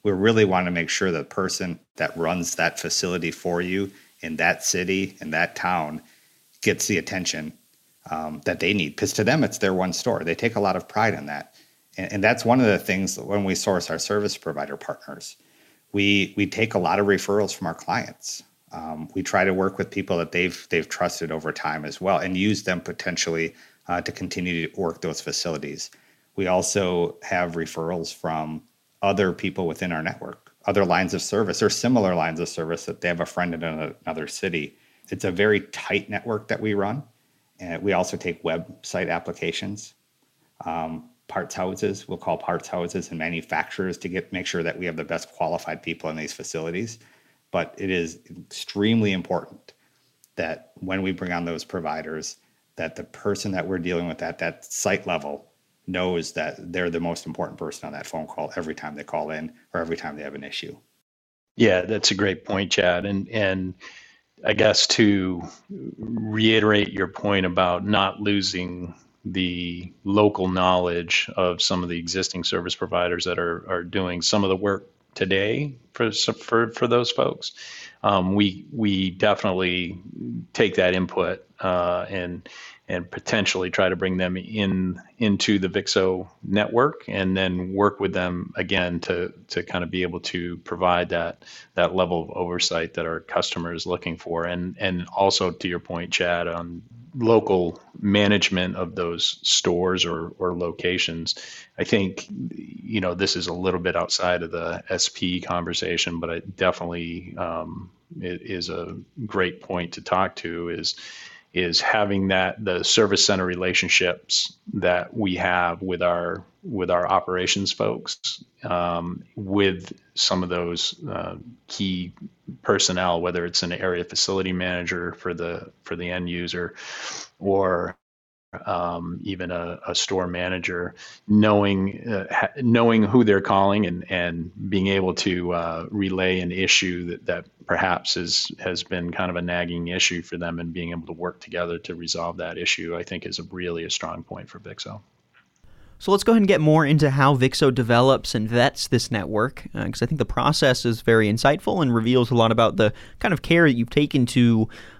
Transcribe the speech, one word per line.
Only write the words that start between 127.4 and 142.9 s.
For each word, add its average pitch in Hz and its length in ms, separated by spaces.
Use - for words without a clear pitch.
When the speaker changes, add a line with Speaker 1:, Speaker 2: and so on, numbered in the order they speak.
Speaker 2:
um, 87 560
even 90 300
a, 85 360
a 98 60
store 92 340
manager, 90 680
knowing, 101 800
uh, 98 220
ha-, - 260
knowing 117 460
who 117 200
they're 101 180
calling 98 440
and, 87 260
and 87 400
being 95 180
able 95 260
to, 87 400
uh, 82 380
relay 92 480
an 90 120
issue 90 540
that, 87 220
that 87 180
perhaps 90 500
is, - 400
has 90 260
been 87 280
kind 90 180
of 87 60
a 87 60
nagging 85 480
issue 87 340
for - 140
them 85 220
and 85 140
being 85 160
able 85 160
to 82 80
work 85 260
together 85 380
to 87 160
resolve 85 440
that 85 200
issue, 85 400